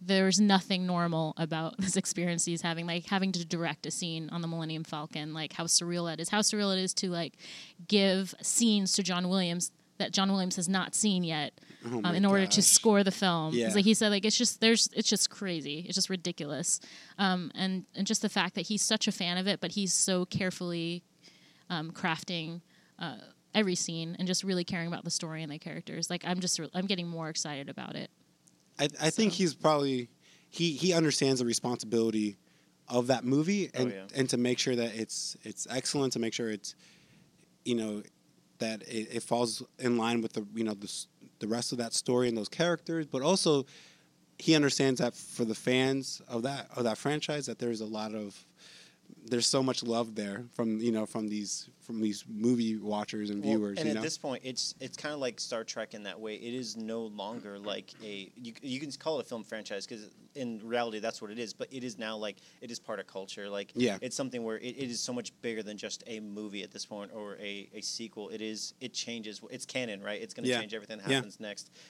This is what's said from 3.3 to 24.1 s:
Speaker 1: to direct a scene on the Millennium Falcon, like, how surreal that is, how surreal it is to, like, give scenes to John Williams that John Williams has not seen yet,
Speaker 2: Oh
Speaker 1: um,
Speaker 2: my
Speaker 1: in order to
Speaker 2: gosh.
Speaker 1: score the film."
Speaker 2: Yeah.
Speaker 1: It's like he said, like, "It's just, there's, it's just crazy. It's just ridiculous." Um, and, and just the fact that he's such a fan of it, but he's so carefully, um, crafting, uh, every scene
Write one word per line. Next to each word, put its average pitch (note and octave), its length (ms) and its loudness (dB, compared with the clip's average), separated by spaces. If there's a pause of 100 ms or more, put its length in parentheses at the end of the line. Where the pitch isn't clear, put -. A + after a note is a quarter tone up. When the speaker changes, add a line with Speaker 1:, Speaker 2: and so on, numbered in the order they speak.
Speaker 1:
to F3 140 -2
direct E3 400 -2
a C#3+ 60 -4
scene D#3+ 400 -4
on E3+ 100 -4
the E3 80 -2
Millennium D#3+ 340 -4
Falcon, D3+ 500 -8
like, D#3 200 -6
how E3+ 100 -4
surreal F3 480 2
that D#3 80 -6
is, E3+ 80 -4
how G#3+ 140 4
surreal G#3 340 2
it F#3 80 2
is F#3 120 -2
to, F#3+ 140 0
like, E3+ 280 -4 (500)
give G3 540 4
scenes G#3 520 4
to G3+ 100 2
John F3+ 260 0
Williams F3+ 420 2 (260)
that - 140 -2
John G3 180 4
Williams F#3 280 2
has E3+ 100 0
not F#3+ 260 0
seen F#3+ 300 4
yet, D3+ 300 -2 (320)
Speaker 2:
Oh A#2+ 120 -2
Speaker 1:
um, A2 40 2
Speaker 2:
my F3 160 2
Speaker 1:
in G3 80 6
order G3 200 6
to G3+ 140 4
Speaker 2:
gosh. G3 80 8
Speaker 1:
score G3+ 380 8
the F#3+ 80 4
film." E3 400 2
Speaker 2:
Yeah. A#2 140 2
Speaker 1:
It's G3+ 80 2
like G3+ 100 6
he A3 80 8
said, G#3+ 160 4
like, G3+ 160 2
"It's G#3+ 120 4
just, - 220 2
there's, A3+ 340 6
it's - 140 0
just - 220 4
crazy. E3 580 -6
It's F#3 80 -4
just - 140 2
ridiculous." E3 720 -2 (360)
Um, F3+ 380 0
and, F#3 300 -2 (100)
and G3 100 -2
just - 160 0
the A3+ 60 2
fact G#3 280 0
that F3 80 -2
he's G#3 180 -2
such - 260 2
a G3+ 60 2
fan F3 240 -2
of F#3 100 0
it, F#3+ 140 0
but F#3 100 -2
he's F#3+ 220 0
so F#3 320 2
carefully, F3 760 -4 (680)
um, D#3+ 220 -4
crafting, E3 680 -2 (400)
uh, C3+ 200 -8 (340)
every G3 220 4
scene E3 440 -4